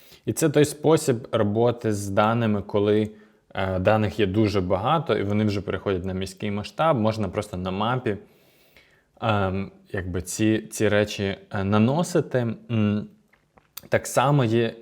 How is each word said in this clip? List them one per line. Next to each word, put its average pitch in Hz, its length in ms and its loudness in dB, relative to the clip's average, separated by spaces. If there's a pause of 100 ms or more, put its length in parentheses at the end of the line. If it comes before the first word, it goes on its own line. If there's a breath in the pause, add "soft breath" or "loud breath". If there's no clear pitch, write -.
(260 loud breath)
І 117 80 -2
це 160 160 0
той 147 160 6
спосіб 147 680 0
роботи 113 600 0
з 101 160 -6
даними, 107 520 2
коли, 104 500 2 (420 loud breath)
е, 95 260 -2
даних 104 400 2
є 104 60 4
дуже 101 360 2
багато, 107 560 0
і 104 60 -2
вони 104 220 0
вже 101 160 0
переходять 92 440 -4
на 92 80 -4
міський 95 380 -6
масштаб, 127 480 -2
можна 107 300 0
просто 95 280 -6
на 92 140 -6
мапі, 107 460 -2 (1040 soft breath)
ем, 98 500 0 (200)
якби 92 300 -6
ці, 110 380 0
ці 107 300 -2
речі, 104 480 -2 (140)
е, 101 120 -4
наносити. 123 840 2 (240)
М, 104 360 0 (840)
так - 180 0
само 135 380 2
є, 113 360 0